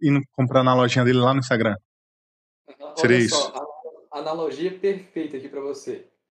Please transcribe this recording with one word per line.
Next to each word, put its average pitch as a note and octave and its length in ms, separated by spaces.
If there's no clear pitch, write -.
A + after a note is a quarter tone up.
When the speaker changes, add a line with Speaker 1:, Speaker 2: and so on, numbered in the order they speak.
Speaker 1:
e D#3+ 100
indo C#3 100
comprar B2+ 320
na B2+ 100
lojinha B2+ 300
dele B2+ 160
lá B2 120
no C3+ 60
Instagram. A2 380
Speaker 2:
Aham. - 280
Speaker 1:
Seria B2+ 220
Speaker 2:
Olha A#2 60
Speaker 1:
isso? - 120
Speaker 2:
só, - 160
a D3 80
analogia D#3+ 640
perfeita E3+ 560
aqui C3 120
pra C#3 120
você. C#3 480